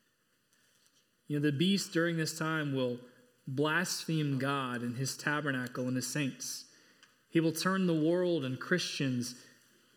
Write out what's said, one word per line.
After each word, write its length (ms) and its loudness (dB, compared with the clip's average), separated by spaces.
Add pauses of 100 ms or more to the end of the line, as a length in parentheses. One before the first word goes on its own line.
(1300)
You 120 -2
know, 40 0
the 80 4
beast 400 2
during 260 0
this 200 -2
time 360 -2
will 260 0 (480)
blaspheme 920 0
God 420 -2
and 140 -4
his 200 -4
tabernacle 720 -2
and 80 0
his 120 -2
saints. 580 -4 (640)
He 100 2
will 140 2
turn 340 2
the 60 4
world 500 2
and 160 -4
Christians, 760 -2 (600)